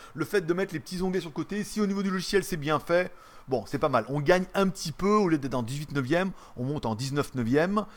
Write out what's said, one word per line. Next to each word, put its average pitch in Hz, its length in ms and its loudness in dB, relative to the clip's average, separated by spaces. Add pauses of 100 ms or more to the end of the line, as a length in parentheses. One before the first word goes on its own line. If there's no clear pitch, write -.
(140)
le 151 100 -2
fait 190 220 0
de 170 80 0
mettre 190 180 -2
les 156 80 -4
petits 180 220 -6
onglets 185 180 0
sur 170 80 -10
le 147 60 -14
côté, 196 300 -4
si - 180 -2
au 208 40 2
niveau 196 160 -2
du 196 80 0
logiciel 190 320 2
c'est 185 140 -4
bien 147 220 0
fait, 175 340 2 (360)
bon, 120 180 0
c'est 139 120 -4
pas 151 120 2
mal. 117 180 2
On 143 120 -2
gagne 180 340 4
un 196 140 4
petit 165 240 -6
peu, 190 180 0
au 208 180 6
lieu 160 80 4
d'être 135 180 -4
en 123 80 0
dix-huit 143 300 -6
neuvième, 151 380 2 (260)
on 123 80 -4
monte 139 220 -4
en 110 80 0
dix-neuf 135 400 -2
neuvième. 151 500 2 (120)